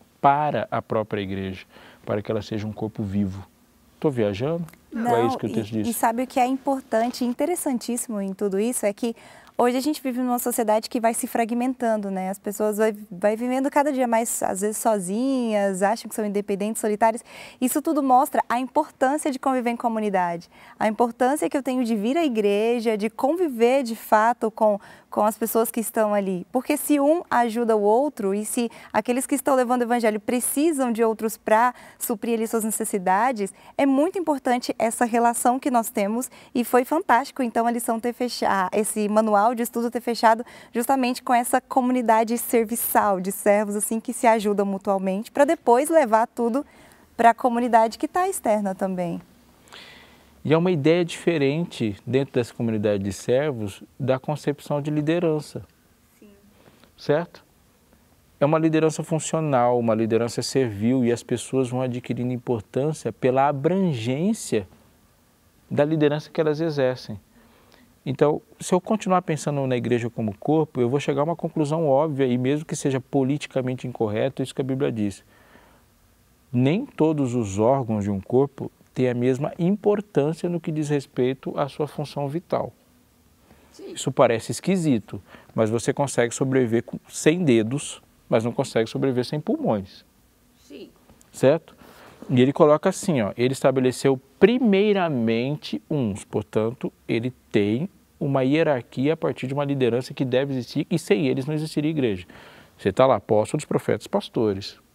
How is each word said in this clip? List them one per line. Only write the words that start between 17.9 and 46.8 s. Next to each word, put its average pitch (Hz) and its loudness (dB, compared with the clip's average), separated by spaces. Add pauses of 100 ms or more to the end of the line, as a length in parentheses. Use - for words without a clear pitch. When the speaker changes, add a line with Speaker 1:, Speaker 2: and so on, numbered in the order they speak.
Speaker 2:
mostra 262 4
a 233 -2
importância 285 0
de 254 -6
conviver 254 0
em 233 -2
comunidade, 190 -2 (320)
a 208 0
importância 247 0
que - -2
eu 269 -2
tenho 254 0
de 226 0
vir 226 0
à 339 2
igreja, 220 2
de 208 -2
conviver, 269 2
de 233 -4
fato, 226 2
com, 208 2 (300)
com 214 0
as 214 2
pessoas 226 0
que - -4
estão 214 0
ali. 190 -2
Porque 277 -2
se 294 2
um 302 2
ajuda 233 2
o 214 2
outro 214 0
e 208 -4
se 233 -2 (220)
aqueles 240 0
que 285 -2
estão 269 2
levando 247 2
o - 0
evangelho 226 0
precisam 269 0
de 226 0
outros 220 -2
pra 226 4 (240)
suprir 233 -4
ali 220 -2
suas 226 -2
necessidades, 208 -2 (240)
é 277 2
muito 285 2
importante 262 -2
essa 226 0
relação 240 2
que 277 -2
nós 233 0
temos 220 -2 (240)
e 240 0
foi 262 2
fantástico, 277 0
então, 233 0
a 240 0
lição 233 -2
ter 240 -4
fecha-, 196 0
esse 214 0
manual 214 4
de 226 -2
estudo 240 -4
ter 233 -6
fechado 226 2 (280)
justamente 247 0
com 254 0
essa 247 2
comunidade 233 2
serviçal 220 0
de 185 -4
servos, 208 2
assim, 226 -2
que 233 -8
se - 2
ajudam 208 4
mutuamente 196 -2
pra 285 4
depois 285 4
levar 247 4
tudo 240 -2 (500)